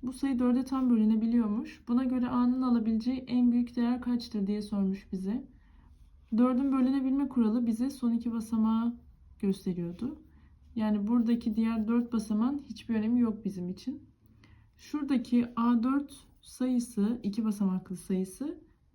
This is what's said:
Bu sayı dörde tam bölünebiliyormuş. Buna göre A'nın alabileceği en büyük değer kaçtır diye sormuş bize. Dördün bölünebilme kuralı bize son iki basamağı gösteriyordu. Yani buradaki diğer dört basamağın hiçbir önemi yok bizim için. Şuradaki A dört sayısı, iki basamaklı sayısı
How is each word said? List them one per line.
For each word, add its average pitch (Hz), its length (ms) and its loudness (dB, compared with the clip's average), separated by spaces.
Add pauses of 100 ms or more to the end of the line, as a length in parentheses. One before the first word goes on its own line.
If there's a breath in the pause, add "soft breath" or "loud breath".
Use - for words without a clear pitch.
Bu 254 100 -6
sayı 269 260 -2
dörde 247 240 2
tam 262 260 0
bölünebiliyormuş. 226 1000 2
Buna 247 160 2
göre 247 260 0
A'nın 247 320 2
alabileceği 233 560 0
en 247 340 2
büyük 240 240 0
değer 240 260 0
kaçtır 233 460 -2
diye 208 140 -2
sormuş 196 500 -2
bize. 202 360 -4 (920 soft breath)
Dördün 254 340 4
bölünebilme 269 580 2
kuralı 233 360 2
bize 233 240 0
son 240 220 -2
iki 233 220 -2
basamağı 226 640 0 (440)
gösteriyordu. 190 800 -4 (560 soft breath)
Yani 214 320 0
buradaki 233 480 2
diğer 226 320 0
dört 233 260 0
basamağın 226 560 0
hiçbir - 260 -6
önemi 226 240 2
yok 220 260 0
bizim 180 240 -6
için. - 340 -10 (720 soft breath)
Şuradaki 254 800 0
A 233 280 2
dört 277 440 -2 (140)
sayısı, 240 800 -2
iki 220 220 -4
basamaklı 190 520 -2
sayısı 190 600 -4 (380 soft breath)